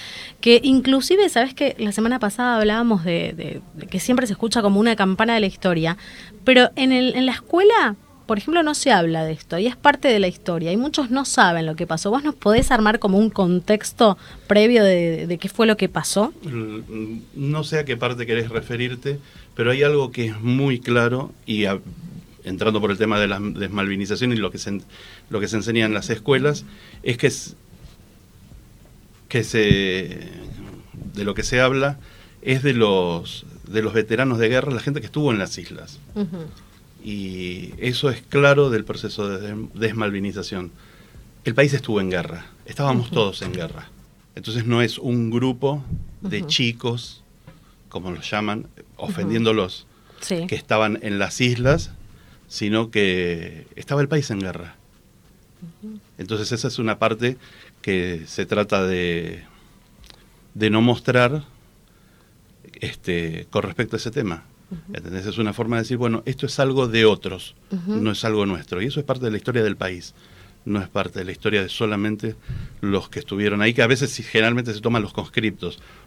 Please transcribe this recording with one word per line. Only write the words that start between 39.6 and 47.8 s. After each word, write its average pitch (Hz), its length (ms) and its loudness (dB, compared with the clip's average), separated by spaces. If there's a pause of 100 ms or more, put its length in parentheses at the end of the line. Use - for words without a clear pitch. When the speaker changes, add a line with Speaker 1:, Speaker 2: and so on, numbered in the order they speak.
Speaker 2:
desmalvinización. 101 960 -4 (760)
El 120 100 -2
país 139 180 6
estuvo 120 280 -2
en 95 80 -2
guerra, 85 360 -6 (200)
estábamos 127 420 0
Speaker 1:
Ujú. - 80 -8
Speaker 2:
todos 101 260 0
en 92 120 -6
guerra. 80 360 -8 (460)
Entonces 110 300 -6
no 120 160 2
es 113 160 0
un 120 320 -2
grupo 131 540 0 (380)
de 202 200 -4
Speaker 1:
Ujú. 165 60 -8
Speaker 2:
chicos, 120 760 -2 (680)